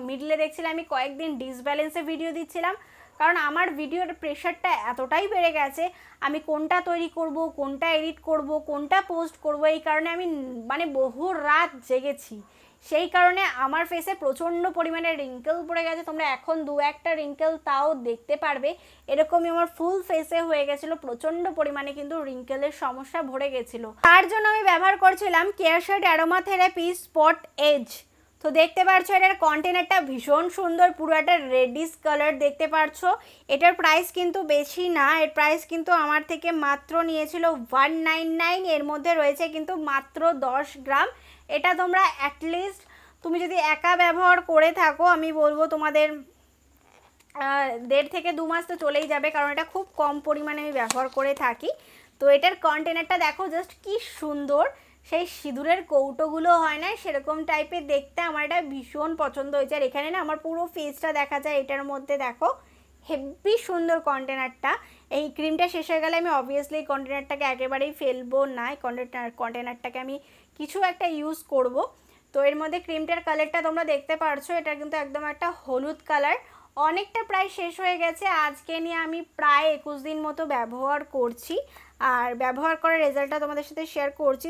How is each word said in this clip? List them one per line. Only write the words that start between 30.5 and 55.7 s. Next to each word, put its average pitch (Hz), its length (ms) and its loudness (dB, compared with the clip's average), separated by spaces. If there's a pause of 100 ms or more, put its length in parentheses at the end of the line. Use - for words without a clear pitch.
সুন্দর, 359 320 4 (100)
পুরো 320 220 0
একটা 349 140 4 (200)
রেডিশ 254 360 2 (140)
কালার 302 280 2 (120)
দেখতে 285 300 0
পাচ্ছ। 311 260 0 (540)
এটার 339 260 6
প্রাইস 339 260 4 (120)
কিন্তু 359 200 0 (160)
বেশি 294 300 -2 (140)
না, 277 80 4 (160)
এর 311 140 0
প্রাইস 302 240 2 (120)
কিন্তু 330 180 -4 (140)
আমার 302 260 2
থেকে 330 180 -4 (160)
মাত্র 285 280 -2 (180)
নিয়েছিল 320 340 -2 (260)
ওয়ান 277 220 4 (160)
নাইন 330 200 0 (140)
নাইন। 359 200 0 (140)
এর 285 140 -2
মধ্যে 302 300 0
রয়েছে 285 240 2 (100)
কিন্তু 311 180 -6 (180)
মাত্র 269 300 -4 (280)
দশ 277 200 0 (180)
গ্রাম। 285 220 2 (480)
এটা 330 140 2 (100)
তোমরা 359 220 4 (260)
at 285 120 -8 (120)
least 381 280 -6 (440)
তুমি 339 200 -2
যদি 349 120 -2 (180)
একা 349 180 2 (100)
ব্যবহার 359 360 6 (120)
করে 320 200 8 (100)
থাকো, 311 240 4 (120)
আমি 320 120 -2 (140)
বলবো 302 200 2 (120)
তোমাদের, 302 340 2 (1300)
আহ, 277 340 0 (220)
দেড় 285 240 4
থেকে 349 240 -2
দু 330 120 -2
মাস 339 200 0
তো 349 40 -4 (100)
চলেই 294 280 2
যাবে, 285 220 0
কারণ 285 200 2
এটা 320 200 -2
খুব 381 100 -4 (160)
কম 294 140 2 (120)
পরিমাণে 294 380 -2
আমি 302 160 -6
ব্যবহার 247 360 0
করে 269 160 0 (120)
থাকি। 247 260 -2 (500)
তো 277 40 -2 (120)
এটার 349 180 4 (120)
কন্টেনারটা 330 500 0 (100)
দেখো 381 180 -2 (100)
just 349 180 -4 (120)
কি 403 100 -4 (260)
সুন্দর, 294 440 0 (440)
সেই 339 160 -2 (140)
সিঁদুরের 294 420 -2 (120)